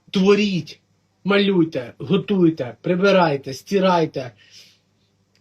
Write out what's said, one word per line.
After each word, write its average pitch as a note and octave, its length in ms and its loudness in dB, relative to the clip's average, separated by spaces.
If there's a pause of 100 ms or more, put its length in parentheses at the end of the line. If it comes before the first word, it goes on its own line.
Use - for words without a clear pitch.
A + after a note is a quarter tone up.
(120)
творіть, G3 680 0 (440)
малюйте, F#3 720 0
готуйте, D#3+ 840 -2
прибирайте, F3 720 0
стирайте. F3+ 800 -2 (1080)